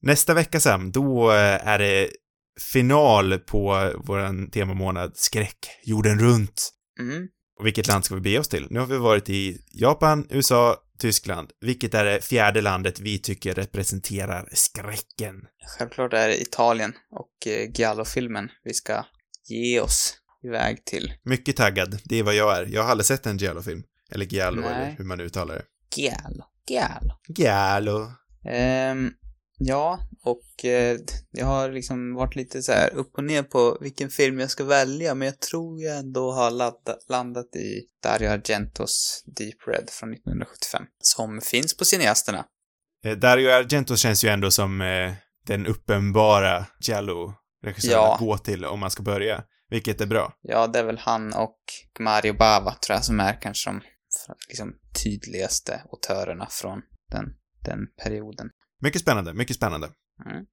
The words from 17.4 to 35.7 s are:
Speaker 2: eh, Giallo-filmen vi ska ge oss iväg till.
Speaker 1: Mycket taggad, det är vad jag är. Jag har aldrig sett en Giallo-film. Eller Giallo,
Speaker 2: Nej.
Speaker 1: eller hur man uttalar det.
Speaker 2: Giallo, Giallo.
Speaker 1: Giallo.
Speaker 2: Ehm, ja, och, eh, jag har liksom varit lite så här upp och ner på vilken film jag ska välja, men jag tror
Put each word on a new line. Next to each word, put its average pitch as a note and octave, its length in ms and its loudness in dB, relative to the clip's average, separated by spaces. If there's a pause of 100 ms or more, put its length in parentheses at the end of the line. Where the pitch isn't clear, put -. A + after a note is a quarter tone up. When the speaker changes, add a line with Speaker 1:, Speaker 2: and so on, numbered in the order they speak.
Speaker 2:
eh, A2 260 -4
Giallo-filmen A2 760 -2 (140)
vi A#2 100 -10
ska A2 320 -4 (420)
ge A#2+ 320 0
oss - 340 0 (300)
iväg A#2 420 -2
till. - 280 -8 (100)
Speaker 1:
Mycket B2+ 320 -2
taggad, G2 500 0
det - 140 -4
är A2 40 0
vad G#2 120 2
jag G#2 220 4
är. F2+ 80 -4
Jag G#2 180 -2
har A#2+ 80 2
aldrig G#2+ 140 2
sett C3+ 200 0
en G#2 120 -4
Giallo-film. F2+ 460 -6 (280)
Eller G2+ 140 -6
Giallo, F2+ 360 -2
Speaker 2:
Nej. A#2 120 -4
Speaker 1:
eller C#3 240 -6
hur F#2+ 80 -10
man F2+ 140 -8
uttalar E2+ 360 -6
det. - 80 -10 (380)
Speaker 2:
Giallo, - 420 -6 (260)
Giallo. - 440 -2 (240)
Speaker 1:
Giallo. G#2 720 0 (380)
Speaker 2:
Ehm, C3 640 -2 (500)
ja, D3 380 0 (240)
och, - 420 -6
eh, A#2+ 320 2 (340)
jag B2 140 -4
har C3+ 260 0
liksom B2 440 -6
varit B2+ 200 -4
lite C3 260 -8
så B2+ 100 -2
här G2+ 180 4
upp - 280 -8
och C#3 60 -4
ner D3 200 0
på B2 380 2
vilken C#3 280 -10
film C3 300 0
jag C3+ 120 -4
ska - 120 -4
välja, C#3 520 2
men C3 100 -4
jag C3+ 140 -6
tror E3 420 -6